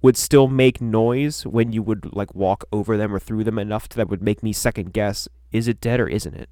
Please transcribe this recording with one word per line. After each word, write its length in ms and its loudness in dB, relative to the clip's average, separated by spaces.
would 160 6
still 320 6
make 320 4
noise 640 0
when 260 0
you 120 -2
would, 300 -4
like, 220 -6
walk 380 -2
over 240 0
them 180 -2
or 40 -2
through 260 -4
them 120 -2
enough 320 -6
to, 80 -10
that 120 -2
would 120 -4
make 220 -2
me 80 -2
second 400 -4
guess, 380 -4
"Is 160 0
it 100 -2
dead 220 0
or 80 -2
isn't 260 -4
it?" 160 -16